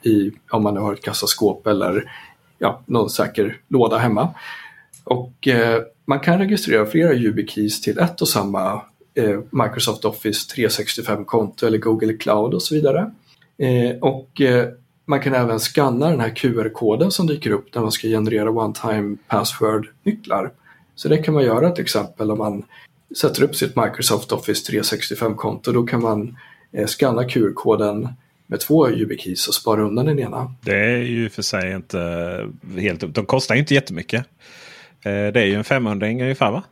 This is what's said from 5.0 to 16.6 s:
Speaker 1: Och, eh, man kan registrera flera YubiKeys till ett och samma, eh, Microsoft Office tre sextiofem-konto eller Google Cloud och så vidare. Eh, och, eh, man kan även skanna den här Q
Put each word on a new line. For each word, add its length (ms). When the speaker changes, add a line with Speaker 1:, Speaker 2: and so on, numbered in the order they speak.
Speaker 1:
Och, 440
eh, 340
man 140
kan 200
registrera 460
flera 280
YubiKeys 680
till 180
ett 220
och 60
samma, 540
eh, 240
Microsoft 540
Office 500
tre 140
sextiofem-konto 1000
eller 100
Google 360
Cloud 400
och 80
så 140
vidare. 360
Eh, 440
och, 400
eh, 260
man 160
kan 120
även 260
skanna 500
den 100
här 160
Q 260